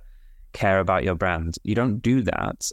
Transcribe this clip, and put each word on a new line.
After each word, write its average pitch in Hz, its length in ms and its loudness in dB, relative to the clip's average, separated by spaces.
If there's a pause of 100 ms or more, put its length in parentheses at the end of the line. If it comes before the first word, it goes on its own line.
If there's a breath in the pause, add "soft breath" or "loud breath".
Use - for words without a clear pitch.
(520)
care 95 280 2
about 90 240 2
your 92 100 0
brand. 82 480 -2
You 107 120 -2
don't 117 260 0
do 123 220 2
that - 500 -4